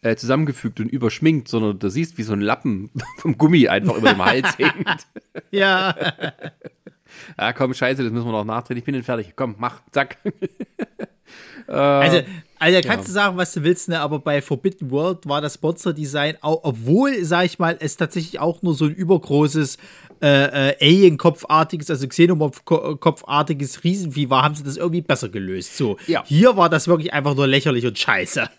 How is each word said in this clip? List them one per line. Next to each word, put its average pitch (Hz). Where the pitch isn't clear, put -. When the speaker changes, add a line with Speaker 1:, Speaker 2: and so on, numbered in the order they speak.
Speaker 1:
äh, 113
zusammengefügt 131
und 110
überschminkt, 135
sondern 107
du 101
siehst, 165
wie 120
so 110
ein 104
Lappen 104
<laughs> -
vom 160
Gummi 156
einfach 185
über 110
dem 190
Hals 131
Speaker 2:
<laughs> -
Speaker 1:
hängt. 156
Speaker 2:
Ja. 190
Speaker 1:
Ja, 107
komm, 127
scheiße, 131
das 113
müssen 117
wir 117
noch 107
nachdrehen. 117
Ich 120
bin 143
dann 127
fertig. 110
Komm, 123
mach, 120
zack. 139
<laughs> 208
Äh, -
Speaker 2:
Also, 143
also 175
kannst 202
Speaker 1:
ja. -
Speaker 2:
du 196
sagen, 196
was 180
du 151
willst, 175
ne? 165
Aber 147
bei 147
Forbidden 156
World 170
war 143
das 147
Monster-Design, 151
au-, 160
obwohl, 175
sag 175
ich -
mal, 170
es 156
tatsächlich 160
auch 170
nur 170
so 143
ein 151
übergroßes, 151
äh, 139
äh, 139
Alien-Kopfartiges, 160
also 135
Xenomorph-Kopfartiges 151
Riesenvieh 156
war, 131
haben 151
sie 147
das 139
irgendwie 170
besser 131
gelöst. 95
So. 107
Speaker 1:
Ja. 160
Speaker 2:
Hier 196
war 180
das 156
wirklich 165
einfach 143
nur 135
lächerlich 135
und 117
scheiße. 104